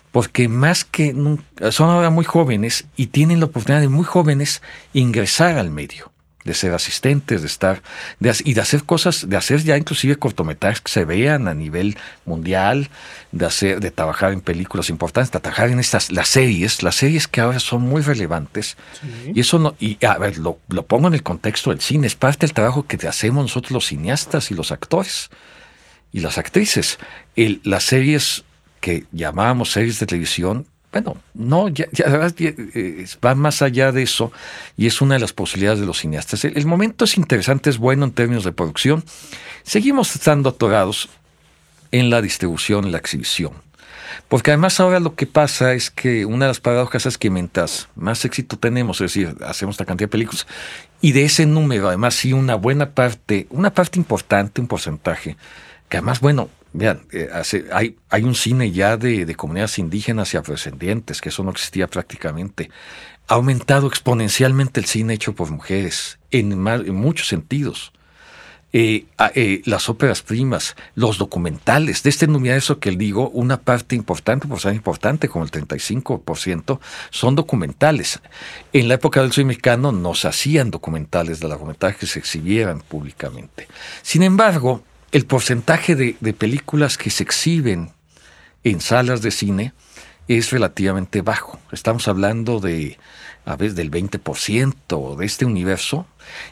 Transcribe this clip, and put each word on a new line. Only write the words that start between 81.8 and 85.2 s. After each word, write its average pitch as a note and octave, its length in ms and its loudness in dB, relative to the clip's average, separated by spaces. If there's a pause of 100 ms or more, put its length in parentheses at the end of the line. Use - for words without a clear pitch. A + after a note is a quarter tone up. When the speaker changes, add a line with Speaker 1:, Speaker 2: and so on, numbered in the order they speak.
Speaker 1:
que F#2 60 -6
se - 120 -6
exhibieran E2+ 640 -2
públicamente. C#2 880 -12 (320)
Sin - 220 2
embargo, F#3 600 4 (280)
el C#3 160 2